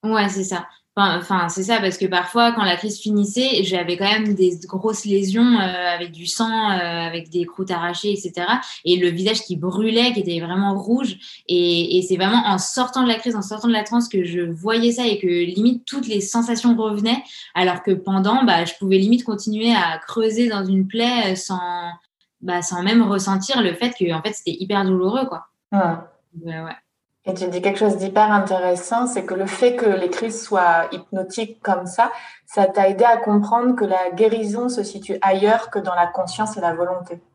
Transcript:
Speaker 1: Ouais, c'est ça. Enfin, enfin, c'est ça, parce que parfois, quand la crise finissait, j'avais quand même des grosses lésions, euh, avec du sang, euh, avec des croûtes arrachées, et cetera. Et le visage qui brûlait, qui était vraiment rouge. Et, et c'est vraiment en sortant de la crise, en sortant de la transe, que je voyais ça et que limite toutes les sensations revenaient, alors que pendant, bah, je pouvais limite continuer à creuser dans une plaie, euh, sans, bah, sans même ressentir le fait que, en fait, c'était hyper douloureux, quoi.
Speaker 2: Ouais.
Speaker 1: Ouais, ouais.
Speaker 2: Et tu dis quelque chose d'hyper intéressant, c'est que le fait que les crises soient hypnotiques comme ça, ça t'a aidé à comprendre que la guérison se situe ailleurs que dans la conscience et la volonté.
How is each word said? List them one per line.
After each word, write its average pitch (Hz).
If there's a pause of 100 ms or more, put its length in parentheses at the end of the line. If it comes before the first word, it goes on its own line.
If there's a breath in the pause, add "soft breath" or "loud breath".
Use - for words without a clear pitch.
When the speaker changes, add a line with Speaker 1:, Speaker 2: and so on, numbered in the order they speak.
Speaker 1:
Ouais, 214
c'est 196
ça. 180 (300 loud breath)
Enfin, 185
enfin, 180
c'est 190
ça, 220
parce 185
que 190
parfois, 233
quand 220
la 180
crise 208
finissait, 208
j'avais 175
quand 196
même 214
des 180
grosses 196
lésions, 208
euh, 180
avec 175
du 165
sang, 220
euh, 170
avec 165
des 170
croûtes 185
arrachées, 175
et 202
cetera. 190 (240 loud breath)
Et 180
le 175
visage 190
qui 180
brûlait, 220
qui 214
était 170
vraiment 190
rouge. 202 (300 loud breath)
Et, 175
et 180
c'est 185
vraiment 208
en 196
sortant 247
de 240
la 226
crise, 220
en 202
sortant 214
de 233
la 214
transe, 233
que 185
je 175
voyais 208
ça 240
et 202
que 185
limite 180
toutes 277
les 208
sensations 233
revenaient, 220 (320 loud breath)
alors 180
que 196
pendant, 190
bah, 175
je 170
pouvais 190
limite 233
continuer 214
à 170
creuser 226
dans 202
une 190
plaie, 233
euh, -
sans, 185 (800)
bah, 175
sans 175
même 226
ressentir 196
le 175
fait 240
que, 175
en 160
fait, 214
c'était 170
hyper 196
douloureux, 190
quoi. 170 (240)
Speaker 2:
Ouais. 170
Speaker 1:
Ouais, 160
ouais. 160 (500)
Speaker 2:
Et 185
tu 180
dis 180
quelque 190
chose 202
d'hyper 208
intéressant, 190
c'est 190
que 202
le 190
fait 247
que 240
les 185
crises 220
soient 170
hypnotiques 190
comme 175
ça, 233 (360 loud breath)
ça 202
t'a 190
aidé 196
à 233
comprendre 233
que 214
la 185
guérison 220
se 226
situe 196
ailleurs 202
que 208
dans 180
la 175
conscience 190
et 190
la 170
volonté. 175 (140)